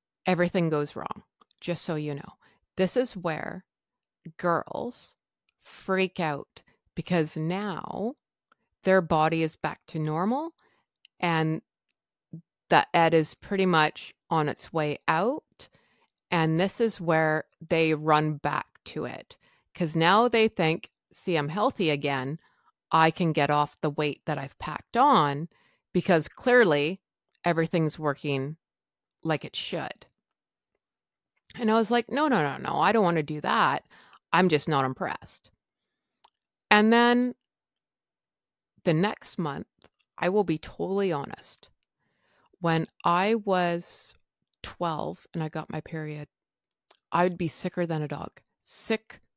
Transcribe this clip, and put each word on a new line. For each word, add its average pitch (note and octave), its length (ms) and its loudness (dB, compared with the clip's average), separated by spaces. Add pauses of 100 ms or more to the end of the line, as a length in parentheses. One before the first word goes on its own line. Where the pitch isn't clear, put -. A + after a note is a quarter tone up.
(280)
everything F3 420 0
goes D3 240 -2
wrong, - 300 -10 (380)
just - 240 -6
so E3 100 -4
you D3+ 180 -6
know. - 200 -14 (420)
This F#3+ 220 0
is B3 180 0
where F3 480 -6 (720)
girls - 800 -4 (480)
freak F#3+ 560 -4
out D3+ 420 -4 (340)
because E3 420 -2
now F#3+ 800 -6 (680)
their F#3+ 180 6
body D#3+ 400 2
is D#3+ 140 -2
back - 320 -8
to D#3+ 120 -8
normal G3 540 -2 (680)
and D#3+ 400 0 (1080)
the - 260 4
ed E3 200 4
is D#3 220 2
pretty F#3+ 300 -2
much D#3+ 480 0 (160)
on D#3 200 0
its - 240 -10
way D3+ 340 -2
out. G3+ 600 -2 (600)
And D#3+ 300 2
this G3 220 0
is A3+ 180 0
where D#3+ 460 0 (160)
they E3 320 2
run D3+ 420 2
back C#3+ 320 -4 (180)
to - 200 -8
it - 320 -14 (360)
'cause D#3+ 220 -4
now F#3+ 320 6
they A3 220 4
think, E3 420 -2 (220)
'See, F3 240 -2
I'm D3 100 0
healthy G3 420 0
again. C#3+ 480 -2 (540)
I E3 200 6
can E3 200 0
get C#3+ 180 0
off D3 300 0
the D3+ 100 -2
weight D3 360 -4
that D3 120 -4
I've C#3 220 -12
packed - 380 -8
on E3+ 500 4 (460)
because E3+ 340 2
clearly F#3+ 760 4 (440)
everything's E3 520 0
working C#3+ 600 -4 (680)
like D#3+ 220 -2
it - 100 -12
should.'" - 520 -8 (1500)
And A3+ 120 0
I A#3 40 4
was A3+ 160 2
like, A#3+ 180 0
"No, D4 180 0
no, A3 140 2
no, C#3 160 -2
no, C#3 220 -4
I F3 120 4
don't A3 120 4
wanna E3+ 200 2
do D3+ 180 -8
that. D3+ 440 0 (460)
I'm F3+ 180 4
just D3 180 2
not C#3 180 2
impressed." - 640 -8 (1200)
And G#3+ 220 6
then A#3+ 440 4 (1500)
the E3+ 100 2
next F#3 440 -2
month, D3+ 300 -6 (500)
I F3+ 120 -2
will G#3 140 2
be E3 140 -2
totally F#3+ 540 -4
honest. - 580 -10 (920)
When E3 280 0 (160)
I F#3 320 2
was F3+ 800 -4 (500)
twelve E3 720 -6
and E3 100 -6
I D#3 60 -6
got D#3 220 -10
my D#3 100 -8
period, D3+ 460 -12 (840)
I F3 120 2
would F3+ 140 0
be E3+ 100 -4
sicker F3 380 -4
than D#3+ 160 -4
a D3 60 -4
dog. - 340 -12 (220)
Sick, - 580 -8 (160)